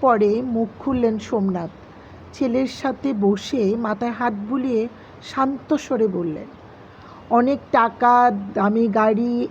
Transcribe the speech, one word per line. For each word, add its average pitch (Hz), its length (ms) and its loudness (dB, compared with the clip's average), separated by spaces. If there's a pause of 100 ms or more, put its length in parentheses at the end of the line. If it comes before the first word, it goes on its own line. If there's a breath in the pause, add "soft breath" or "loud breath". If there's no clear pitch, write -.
পরে 220 420 4
মুখ 226 260 -2 (100)
খুললেন 240 400 0
সোমনাথ। 190 520 -2 (640 loud breath)
ছেলের 262 340 0
সাথে 262 460 -4
বসে 202 640 0
মাথায় 233 340 -2
হাত 233 220 -2 (160)
বুলিয়ে 247 400 -2 (340 loud breath)
শান্ত 269 520 -2
স্বরে 247 320 0
বললেন, 175 400 -4 (840 loud breath)
"অনেক 247 280 2 (140)
টাকা, 247 600 4 (220)
দামি 214 340 2
গাড়ি, 220 640 0